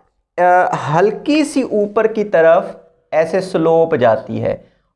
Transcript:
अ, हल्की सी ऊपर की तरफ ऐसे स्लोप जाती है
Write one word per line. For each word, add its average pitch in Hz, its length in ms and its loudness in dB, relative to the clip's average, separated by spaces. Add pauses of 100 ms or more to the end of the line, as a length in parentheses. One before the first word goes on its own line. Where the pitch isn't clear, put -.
(400)
अ, 180 340 2
हल्की 202 680 -2
सी 269 200 -2
ऊपर 214 440 -2
की 214 160 -4
तरफ 175 580 2 (320)
ऐसे 165 280 0
स्लोप 165 540 0
जाती 113 440 0
है - 260 -6 (300)